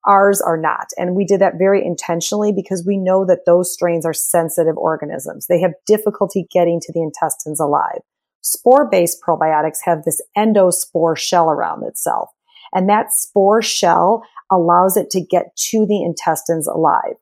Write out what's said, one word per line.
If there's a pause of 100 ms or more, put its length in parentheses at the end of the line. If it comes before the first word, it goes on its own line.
Ours
are
not. (100)
And
we
did
that
very
intentionally
because
we
know
that
those
strains
are
sensitive
organisms.
They
have (120)
difficulty
getting
to
the
intestines
alive. (420)
Spore-based
probiotics
have
this (120)
endospore
shell
around
itself. (440)
And
that
spore
shell (280)
allows
it
to
get (140)
to
the
intestines
alive.